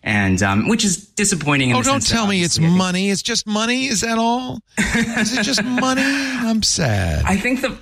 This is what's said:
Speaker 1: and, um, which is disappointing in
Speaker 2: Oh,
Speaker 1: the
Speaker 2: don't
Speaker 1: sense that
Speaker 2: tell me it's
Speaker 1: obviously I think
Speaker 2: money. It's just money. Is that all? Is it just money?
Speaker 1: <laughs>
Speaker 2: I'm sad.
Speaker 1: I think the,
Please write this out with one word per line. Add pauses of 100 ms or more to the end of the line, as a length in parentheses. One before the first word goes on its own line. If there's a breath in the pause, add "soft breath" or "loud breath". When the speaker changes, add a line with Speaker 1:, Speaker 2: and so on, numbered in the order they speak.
Speaker 1:
and,
um,
which
is
disappointing
in
Speaker 2:
Oh,
Speaker 1:
the
Speaker 2:
don't
Speaker 1:
sense
that
Speaker 2:
tell
me
it's
Speaker 1:
obviously
I
think
Speaker 2:
money.
It's
just
money.
Is
that
all? (160)
Is
it
just
money?
Speaker 1:
<laughs>
Speaker 2:
I'm
sad.
Speaker 1:
I
think
the,